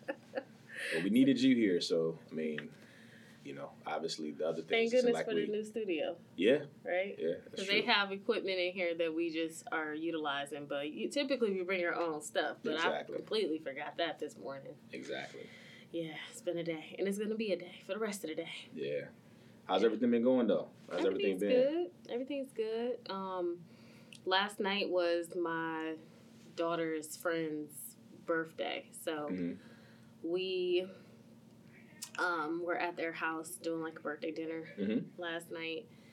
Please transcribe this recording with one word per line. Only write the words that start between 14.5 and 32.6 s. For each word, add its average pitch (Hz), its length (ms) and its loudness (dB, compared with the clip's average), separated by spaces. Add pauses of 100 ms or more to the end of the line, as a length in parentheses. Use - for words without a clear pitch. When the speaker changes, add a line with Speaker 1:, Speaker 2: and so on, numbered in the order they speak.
Speaker 1:
Exactly. - 560 -8 (460)
Speaker 2:
Yeah, 165 180 -4 (180)
it's - 120 -14
been 175 160 -2
a 170 80 -2
day, 160 340 -4
and 190 80 2
it's 196 100 0
gonna 214 180 0
be 220 180 2
a 175 40 2
day - 280 -12
for 196 80 -4
the 208 60 -4
rest 208 260 -2
of 156 60 -4
the 156 40 -4
day. 165 160 -6 (240)
Speaker 1:
Yeah. 135 300 -2 (600)
How's 95 200 4
everything 113 260 4
been 117 120 4
going, 123 240 6
though? 92 200 2 (240)
How's 175 140 2
everything - 300 4
Speaker 2:
Everything's 185 60 -2
Speaker 1:
been? 262 420 6 (220)
Speaker 2:
good. - 80 -8
Everything's 269 380 -4
good. 226 460 -2 (120)
Um, 185 500 -2 (680)
last 190 340 2
night 196 300 2
was 170 480 2
my 165 560 0 (640)
daughter's 165 580 0
friend's 156 560 -2 (540)
birthday, 165 600 -2 (180)
so 151 260 -2
Speaker 1:
Mm-hmm. 90 220 -2 (680)
Speaker 2:
we, 180 640 2 (1300)
um, 165 460 0